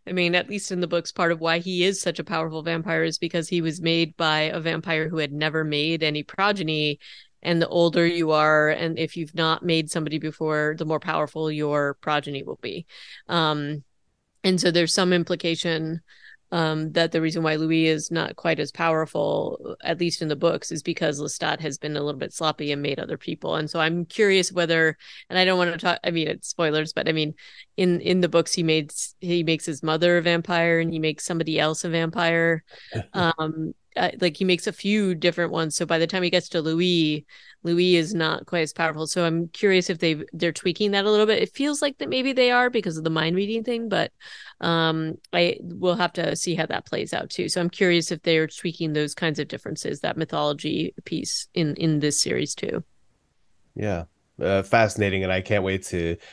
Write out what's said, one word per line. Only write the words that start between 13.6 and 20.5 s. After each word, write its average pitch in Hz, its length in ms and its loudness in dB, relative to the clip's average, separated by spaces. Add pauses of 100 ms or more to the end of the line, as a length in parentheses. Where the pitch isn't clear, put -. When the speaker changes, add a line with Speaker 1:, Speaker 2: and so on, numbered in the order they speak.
Speaker 1:
and 185 160 4
so 180 100 2
there's 165 220 2
some 185 180 2
implication, 165 920 0 (520)
um, 156 400 0
that 165 180 2
the 170 100 0
reason 160 220 0
why 156 120 2
Louis 160 320 2
is 156 240 0
not 165 260 -2
quite 160 240 0
as 147 100 -6
powerful, 160 1120 -2
at 170 160 -2
least 170 220 0
in 156 80 -2
the 143 80 -2
books, - 340 0